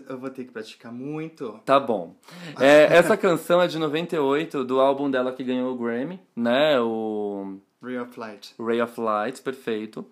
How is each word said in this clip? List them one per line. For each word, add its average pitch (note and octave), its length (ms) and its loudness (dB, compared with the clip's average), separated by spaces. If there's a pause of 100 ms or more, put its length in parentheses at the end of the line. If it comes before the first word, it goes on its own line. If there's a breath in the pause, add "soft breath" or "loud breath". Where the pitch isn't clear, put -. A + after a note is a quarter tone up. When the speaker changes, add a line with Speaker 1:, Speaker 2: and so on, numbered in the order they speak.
Speaker 1:
eu C3 100 -10
vou C3 120 -12
ter C3 140 -12
que B2+ 60 -20
praticar - 400 -16
muito. C#3 760 -12
Speaker 2:
Tá C3+ 120 6
bom. G2 380 -4 (420 loud breath)
É, D3 260 10 (120)
essa F3 200 6
canção F3+ 460 2
é F3+ 60 2
de D3+ 100 -8
noventa D#3+ 380 -4
e - 20 0
oito, C#3+ 460 -2
do C3 160 0
álbum C#3 300 2
dela B2+ 220 -2
que B2+ 120 -10
ganhou B2+ 280 -4
o B2 40 -8
Grammy, A#2+ 420 -6 (160)
né? B2+ 460 2
O G#2 800 -4 (240)
Speaker 1:
Ray B2 160 -10
of B2 200 -14
Light. G#2+ 400 -16
Speaker 2:
Ray A#2 220 -2
of A#2 180 -6
Light, A2 440 -4
perfeito. A2 680 -8